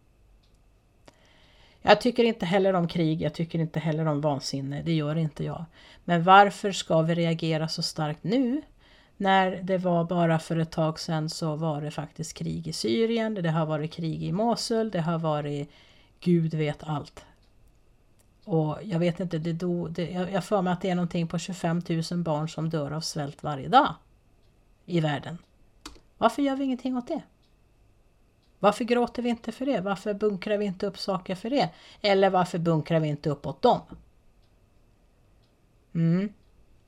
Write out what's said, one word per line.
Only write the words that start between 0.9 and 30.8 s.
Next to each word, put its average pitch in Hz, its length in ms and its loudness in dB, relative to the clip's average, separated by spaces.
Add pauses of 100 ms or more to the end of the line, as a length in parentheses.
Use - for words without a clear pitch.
Jag 208 180 8
tycker 240 240 4
inte 220 220 0
heller 190 280 4
om 170 140 2
krig, 160 340 0
jag 151 120 -2
tycker 165 240 -4
inte 160 220 -4
heller 160 260 -2
om 147 140 0
vansinne, 143 640 -4
det 165 100 -2
gör 151 240 0
inte 156 280 -2
jag. 151 200 -8 (400)
Men 170 200 2
varför 196 480 8
ska 160 300 2
vi 165 120 0
reagera 165 540 0
så 165 140 -6
starkt 151 420 -4
nu? 254 380 0 (540)
När 190 340 4 (120)
det 185 160 0
var 175 260 2
bara 170 340 2
för 160 180 -4
ett 165 140 0
tag 160 300 -2
sedan 156 300 -4
så 156 260 -4
var 156 240 -2
det 151 100 -8
faktiskt - 440 -10
krig 165 340 -6
i 156 40 -4
Syrien, 226 600 0
det 170 160 -2
har 160 160 0
varit 156 260 -4
krig 160 300 -6
i 160 100 -4
Mosul, 226 580 0
det 180 100 -2
har 165 180 0
varit 147 520 -2 (500)
Gud 165 340 2
vet 151 300 -4
allt. 156 400 -8 (1200)
Och 156 360 0
jag 180 160 -4
vet 170 220 0
inte, 175 180 -4
det 165 140 -4
do-, 175 360 -2
det, 165 220 -6
jag, 180 220 -4
jag 190 120 -2
får 202 180 2
mig 180 100 2
att 175 80 -4
det 196 100 -2
är 175 40 0
någonting 170 340 -2
på 170 100 -4
tjugofemtusen 170 840 -2
barn 156 260 -2
som 160 220 -6
dör 151 200 -4
av 156 100 -4
svält 151 420 -8
varje 143 260 -6
dag 226 260 4 (880)
i 175 160 0
världen. 156 380 -2 (800)
Varför 226 240 2
gör 269 140 0
vi 277 80 -4
ingenting 254 320 -4
åt 247 120 -6
det? 285 140 -6 (1400)
Varför 208 260 2
gråter 240 380 0
vi 240 60 -2
inte 226 240 -4
för 262 140 -8
det? 247 140 0
Varför 202 340 -4
bunkrar 208 440 -2
vi 208 60 -2
inte 202 220 -4